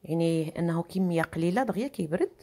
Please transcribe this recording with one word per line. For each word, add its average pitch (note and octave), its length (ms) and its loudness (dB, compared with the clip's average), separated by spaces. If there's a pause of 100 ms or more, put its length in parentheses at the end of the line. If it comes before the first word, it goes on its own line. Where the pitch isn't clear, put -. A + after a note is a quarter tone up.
يعني E3 560 0
انه E3+ 240 0
كميه F3+ 380 0
قليله E3+ 420 0
دغيا A3 240 -2
كيبرد F#3 440 -2 (120)